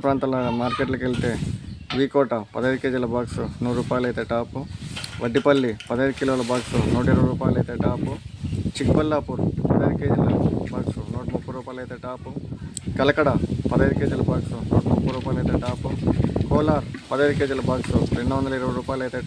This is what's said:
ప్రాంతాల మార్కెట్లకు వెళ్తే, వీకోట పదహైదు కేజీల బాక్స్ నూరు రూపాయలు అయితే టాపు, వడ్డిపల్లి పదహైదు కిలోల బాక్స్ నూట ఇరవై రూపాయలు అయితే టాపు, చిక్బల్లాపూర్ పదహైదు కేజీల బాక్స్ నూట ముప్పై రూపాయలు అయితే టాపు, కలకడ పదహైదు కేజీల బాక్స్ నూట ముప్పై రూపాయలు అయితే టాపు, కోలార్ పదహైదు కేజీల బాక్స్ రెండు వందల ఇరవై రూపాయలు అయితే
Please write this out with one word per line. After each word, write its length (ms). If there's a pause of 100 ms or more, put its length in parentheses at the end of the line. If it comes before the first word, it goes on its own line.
ప్రాంతాల 300 (260)
మార్కెట్లకు 460
వెళ్తే, 240 (680)
వీకోట 340 (220)
పదహైదు 300
కేజీల 320
బాక్స్ 260 (220)
నూరు 180
రూపాయలు 300
అయితే 200
టాపు, 300 (600)
వడ్డిపల్లి 500 (160)
పదహైదు 320
కిలోల 320
బాక్స్ 200 (200)
నూట 120 (100)
ఇరవై 180
రూపాయలు 300
అయితే 140 (100)
టాపు, 240 (680)
చిక్బల్లాపూర్ 680 (300)
పదహైదు 300
కేజీల 280 (460)
బాక్స్ 200 (160)
నూట 220
ముప్పై 240
రూపాయలు 260
అయితే 220
టాపు, 220 (720)
కలకడ 280 (440)
పదహైదు 280
కేజీల 300
బాక్స్ 260 (140)
నూట 120 (120)
ముప్పై 240
రూపాయలు 240
అయితే 120 (120)
టాపు, 200 (640)
కోలార్ 400 (220)
పదహైదు 300
కేజీల 300
బాక్స్ 240 (240)
రెండు 180
వందల 240
ఇరవై 200
రూపాయలు 280
అయితే 180